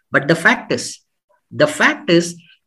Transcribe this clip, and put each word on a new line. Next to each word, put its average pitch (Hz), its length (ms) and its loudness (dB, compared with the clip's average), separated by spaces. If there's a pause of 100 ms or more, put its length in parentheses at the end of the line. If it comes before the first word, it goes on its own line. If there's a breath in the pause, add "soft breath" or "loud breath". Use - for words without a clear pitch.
But 143 200 0
the 165 60 2
fact 226 360 0
is, - 280 -8 (520)
the 127 160 2
fact 254 420 -2
is, 175 280 0 (300 soft breath)